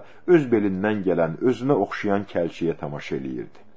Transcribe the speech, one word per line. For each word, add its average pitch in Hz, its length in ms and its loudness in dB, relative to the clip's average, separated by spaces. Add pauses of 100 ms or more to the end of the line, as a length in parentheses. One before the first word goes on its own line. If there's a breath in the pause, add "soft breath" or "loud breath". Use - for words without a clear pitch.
(260 loud breath)
öz 170 200 8
belindən 104 560 0
gələn, 82 380 0
özünə 127 340 2
oxşayan 101 540 -2
kəlçiyə 82 500 -2
tamaşa 73 380 -8
eləyirdi. 64 480 -10 (120)